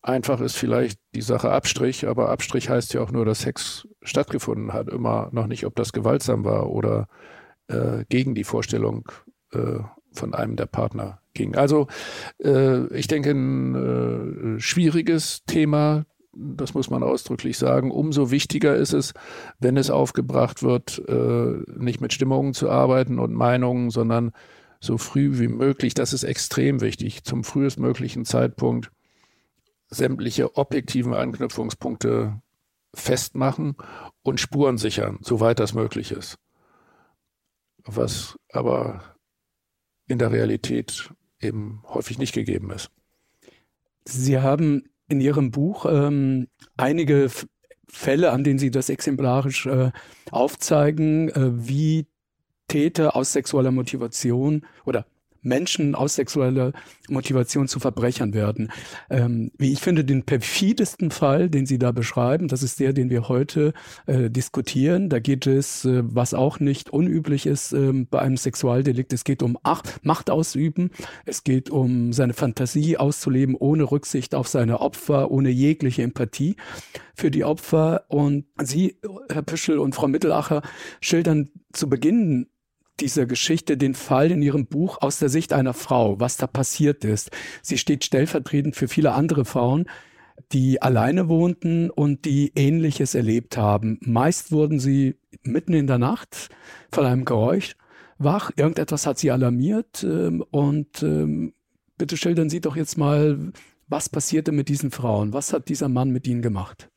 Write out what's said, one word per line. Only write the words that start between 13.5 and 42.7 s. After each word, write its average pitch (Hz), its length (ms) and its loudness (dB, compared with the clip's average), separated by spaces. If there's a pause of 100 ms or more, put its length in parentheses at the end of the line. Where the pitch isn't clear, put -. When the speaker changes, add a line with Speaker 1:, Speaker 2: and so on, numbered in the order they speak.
Speaker 1:
äh, 113 40 -8
schwieriges 160 840 0
Thema, 151 600 2 (260)
das 135 420 -8
muss 135 160 -2
man 127 120 0
ausdrücklich 127 560 -2
sagen. 131 320 2
Umso 147 400 0
wichtiger 143 460 2
ist - 160 2
es, 139 200 -2 (460)
wenn 127 180 2
es 139 140 2
aufgebracht 127 720 0
wird, 123 460 0
äh, 120 540 0 (140)
nicht 123 240 -4
mit 135 120 -4
Stimmungen 135 420 0
zu - 160 -2
arbeiten 131 480 4
und 117 160 -2
Meinungen, 123 560 2
sondern 117 420 0 (480)
so 117 180 -2
früh 139 420 0
wie 117 80 2
möglich, 127 460 0
das 127 180 -2
ist 131 100 -4
extrem 131 580 0
wichtig, 110 440 -4
zum 127 180 -4
frühestmöglichen 127 840 -2
Zeitpunkt 120 680 -2 (1000)
sämtliche 123 680 -2
objektiven 123 580 -2
Anknüpfungspunkte 117 1300 -4 (540)
festmachen 135 800 -2 (480)
und 135 160 0
Spuren 139 400 2
sichern, 104 440 -2
soweit 117 360 2
das 107 160 0
möglich 110 380 -4
ist. - 260 -12 (1500)
Was - 540 -4 (140)
aber 120 640 -2 (880)
in 123 120 -2
der 117 120 2
Realität 113 800 -2 (300)
eben 107 480 -6
häufig - 300 -6
nicht 131 160 -4
gegeben 95 360 -4